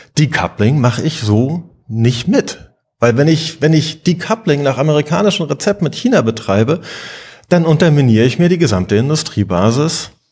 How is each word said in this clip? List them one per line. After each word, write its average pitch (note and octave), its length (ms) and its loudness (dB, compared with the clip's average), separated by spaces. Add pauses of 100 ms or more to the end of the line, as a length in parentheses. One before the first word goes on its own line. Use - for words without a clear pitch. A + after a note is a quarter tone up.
(180)
Decoupling B2 640 0
mach G#2+ 160 0
ich D#3 240 -4
so B2 540 -2 (120)
nicht A2+ 400 -2
mit." - 360 -2 (360)
Weil A#2 160 2
wenn D3 120 2
ich, - 340 -2
wenn D#3 120 2
ich - 300 0
Decoupling E3+ 600 -2
nach C3 160 -2
amerikanischem D#3 680 0
Rezept G3+ 380 -4
mit D3 100 -4
China A#3 300 0
betreibe, A2+ 580 -2 (680)
dann F3 160 2
unterminiere D3 640 4
ich B2 140 0
mir E3+ 100 4
die F3+ 80 2
gesamte G2+ 380 0
Industriebasis A2+ 1120 0 (220)